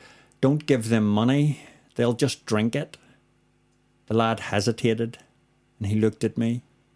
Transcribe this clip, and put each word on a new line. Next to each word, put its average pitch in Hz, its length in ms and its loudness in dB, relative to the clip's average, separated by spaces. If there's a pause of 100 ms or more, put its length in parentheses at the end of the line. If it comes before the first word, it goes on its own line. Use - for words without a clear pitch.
(400)
"Don't 151 240 0
give 113 260 0
them 110 180 2
money, 131 540 2 (340)
they'll 120 160 0
just - 340 -4
drink 113 300 -2
it." 147 200 -8 (1080)
The 110 80 -4
lad 113 240 2 (160)
hesitated, 113 640 -2 (600)
and 107 80 -4
he 104 100 0
looked 107 240 0
at 110 160 -2
me. 120 240 -2 (340)